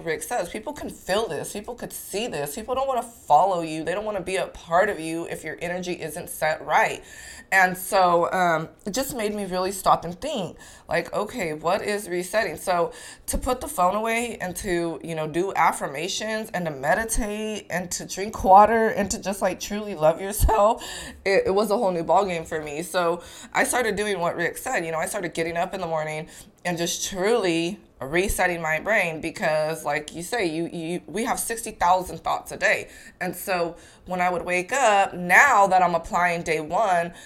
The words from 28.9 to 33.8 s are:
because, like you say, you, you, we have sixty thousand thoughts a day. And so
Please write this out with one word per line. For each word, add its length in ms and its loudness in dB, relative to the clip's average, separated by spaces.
because, 640 -2
like 280 -4
you 100 -10
say, 220 -2
you, 280 -2
you, 320 -6
we 200 -6
have 140 -2
sixty 320 -6
thousand 520 2
thoughts 280 -4
a 60 -8
day. 300 0
And 140 -4
so 400 -2